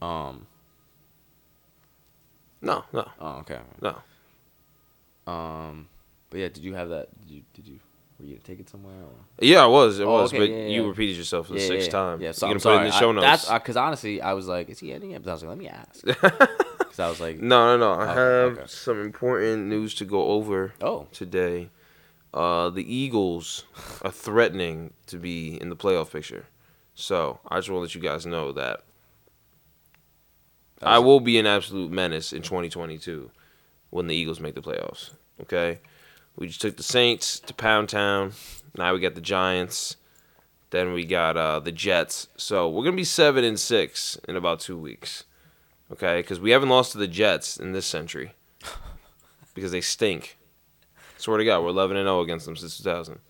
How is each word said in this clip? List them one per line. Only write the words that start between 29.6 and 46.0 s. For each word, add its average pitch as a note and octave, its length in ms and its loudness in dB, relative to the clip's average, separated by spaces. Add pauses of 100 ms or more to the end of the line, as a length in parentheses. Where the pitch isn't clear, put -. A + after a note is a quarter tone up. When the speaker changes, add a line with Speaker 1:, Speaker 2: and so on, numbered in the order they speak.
Speaker 1:
That - 80 -2
Speaker 2:
I A#2 100 8
Speaker 1:
was A#2+ 80 6
Speaker 2:
will C#3 140 10
be A#2 180 4
an G#2+ 80 4
absolute F#2+ 440 0
menace E2+ 420 -2
in E2 100 -8
twenty F2 260 -6
twenty-two D#2+ 640 -12 (600)
when F2 160 -4
the D#2+ 80 -2
Eagles D#2+ 260 -2
make D2+ 140 -10
the - 80 -12
playoffs. G1+ 480 -10 (300)
Okay? E2+ 400 -2 (560)
We F2+ 120 -8
just E2 120 -12
took - 160 -4
the - 60 -12
Saints - 580 2
to - 140 -16
Pound G#2+ 340 2
Town. G2+ 440 0 (440)
Now F2+ 180 0
we F2+ 60 -2
got F2 140 -2
the E2+ 60 -14
Giants. F#2 760 -2 (760)
Then F2+ 220 0
we F2 120 -4
got, E2 320 0
uh, D#2 240 0
the E2 120 -6
Jets. E2+ 640 -2
So F2+ 320 0
we're F#2 160 -2
gonna F3+ 120 0
be F#3 80 -4
seven C#3+ 400 4
and G#2+ 140 0
six - 600 -2 (100)
in F2+ 80 -6
about F2 240 -2
two F2+ 160 -12
weeks. - 480 -14 (640)
Okay? F2 320 0